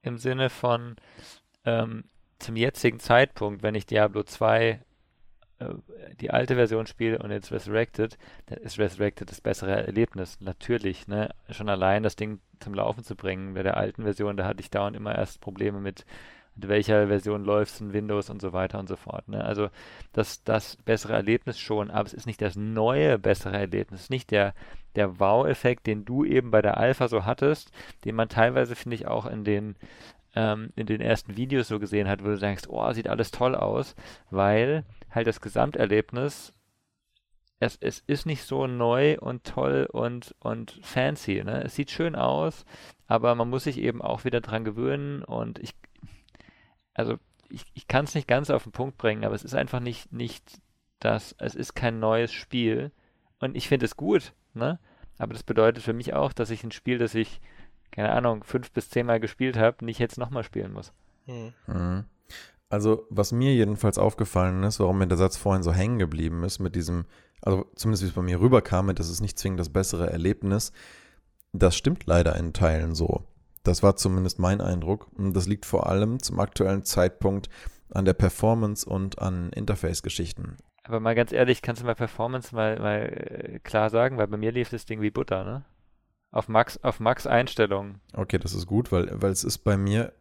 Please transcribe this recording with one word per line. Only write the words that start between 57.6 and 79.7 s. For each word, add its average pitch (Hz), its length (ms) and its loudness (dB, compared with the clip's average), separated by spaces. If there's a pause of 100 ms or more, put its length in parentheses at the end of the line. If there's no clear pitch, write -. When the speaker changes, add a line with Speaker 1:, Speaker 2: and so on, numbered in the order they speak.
Speaker 1:
keine 107 200 0
Ahnung, 113 340 2
fünf 123 260 -4
bis - 180 -4
zehn 120 160 0
Mal 117 140 2
gespielt 117 380 -2
hab, 113 240 4
nicht 117 180 -6
jetzt 117 180 0
nochmal 120 280 -6
spielen 101 260 -6
muss. 101 220 -14 (320)
Speaker 2:
Hm. 120 280 -12 (140)
Speaker 3:
Mhm. 90 380 -2 (640)
Also, 107 400 2
was 104 240 0
mir 131 200 4
jedenfalls 104 440 4
aufgefallen 95 640 2
ist, 104 160 0
warum 95 200 4
mir 95 80 4
der 87 100 4
Satz 92 180 6
vorhin 95 280 2
so 82 100 4
hängen 107 260 2
geblieben 82 440 0
ist 92 160 -4
mit 92 160 -2
diesem, 85 300 -2 (360)
also 95 240 2 (100)
zumindest 107 280 0
wie 95 40 0
es 82 60 -2
bei 92 80 -2
mir 90 180 0
rüberkam, 98 460 6
mit, 90 140 0
"das 82 100 -2
ist 85 120 -4
nicht 101 160 -4
zwingend 95 220 -2
das 82 100 -2
bessere 87 400 0
Erlebnis", 98 600 0 (800)
das 92 240 4
stimmt - 300 0
leider 85 320 6
in 82 160 -2
Teilen 80 420 2
so. - 320 0 (360)
Das 87 200 4
war 98 140 8
zumindest 92 420 0
mein 95 220 2
Eindruck. 90 460 -2 (100)
Und 95 160 0
das 92 140 2
liegt 104 180 -2
vor - 220 0
allem 107 340 2
zum - 180 -4
aktuellen 98 460 0
Zeitpunkt 95 640 0 (420)
an 95 140 0
der 92 80 6
Performance 107 760 2
und 95 320 -4
an 90 320 -4
Interface-Geschichten. 90 1040 -4 (260)